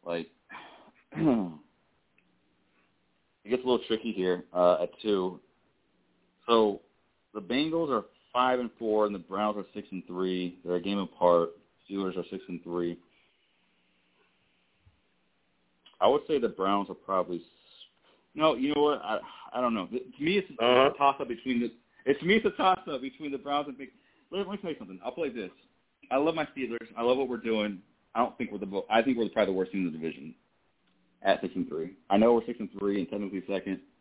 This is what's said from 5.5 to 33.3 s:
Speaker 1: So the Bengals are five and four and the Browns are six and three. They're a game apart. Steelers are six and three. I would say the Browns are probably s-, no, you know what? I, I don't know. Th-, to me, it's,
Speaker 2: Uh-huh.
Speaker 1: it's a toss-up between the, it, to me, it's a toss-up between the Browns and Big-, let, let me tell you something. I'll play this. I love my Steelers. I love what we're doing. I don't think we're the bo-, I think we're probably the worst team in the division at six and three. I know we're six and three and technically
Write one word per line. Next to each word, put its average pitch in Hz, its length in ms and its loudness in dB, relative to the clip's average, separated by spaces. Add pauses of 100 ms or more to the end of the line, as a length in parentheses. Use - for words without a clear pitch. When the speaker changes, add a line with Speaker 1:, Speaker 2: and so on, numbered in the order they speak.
Speaker 1:
So 110 340 4 (520)
the 104 80 -10
Bengals 156 500 -2
are 104 140 0 (280)
five 127 260 2
and 120 100 -6 (100)
four 107 260 2
and 104 80 -2
the 98 60 -6
Browns 104 380 -2
are 95 160 -8
six 104 180 -10
and 92 160 -8
three. 90 560 -2
They're 90 120 -2
a 87 60 0
game 98 180 -2
apart. 87 500 4 (400)
Steelers 95 280 -4
are 87 120 -6
six 92 180 -12
and 87 160 -10
three. 87 340 -4 (3000)
I 95 60 6
would 143 200 4
say 151 120 2
the 117 100 0
Browns 95 400 0
are 90 60 -10
probably 90 420 -2
s-, - 60 -10 (920)
no, 156 200 2
you 135 180 0
know 147 80 2
what? 147 220 2
I, 104 160 -2 (340)
I 123 80 -2
don't 120 120 2
know. 98 140 -4
Th-, 123 160 -8 (140)
to 143 60 -8
me, 185 140 0
it's, - 140 -4
Speaker 2:
Uh-huh. 127 360 6
Speaker 1:
it's 143 80 0
a - 20 -18
toss-up 139 300 2
between 120 320 -2
the, 117 120 -2 (340)
it, 139 140 2
to 156 60 -8
me, 190 100 4
it's 220 100 2
a 202 60 2
toss-up 180 500 0
between 139 300 -10
the 139 60 -6
Browns 143 300 -4
and 131 100 -12
Big-, 135 120 -14 (420)
let, 190 160 -4
let - 40 -12
me 202 60 -8
tell 190 140 -8
you 143 80 -8
something. 95 240 -16
I'll 123 80 -6
play 156 180 -4
this. 110 200 -8 (600)
I 131 60 2
love 160 180 2
my 151 120 -4 (100)
Steelers. 117 300 -6 (100)
I 117 60 -4
love 127 140 4
what 135 100 0
we're 123 100 -4
doing. 107 420 -2 (360)
I 113 40 0
don't 120 180 0
think 117 140 -6
we're 101 80 -10
the 101 60 -6
bo-, 95 240 -4
I 110 120 6
think 123 160 2
we're 113 120 0
probably 98 240 2
the 92 40 0
worst 92 140 -2
team 95 140 -2
in 82 60 -2
the 78 60 -10
division 78 360 -8 (880)
at 98 200 2
six 90 140 -6
and 87 120 -2
three. 82 240 -6 (180)
I 98 80 6
know 117 160 8
we're 117 120 2
six 120 140 -8
and 104 100 -6 (100)
three 101 200 0
and 82 100 -4
technically 101 380 -6